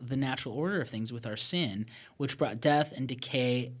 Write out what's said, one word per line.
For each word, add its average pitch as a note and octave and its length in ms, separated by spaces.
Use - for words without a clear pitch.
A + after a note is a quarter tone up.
the B2 160
natural C3 380
order F3 260
of C3+ 80
things A2+ 240
with A#2+ 140
our G#2+ 100
sin, A2 500
which - 220
brought A#2 220
death D3 360
and C3 100
decay, B2 720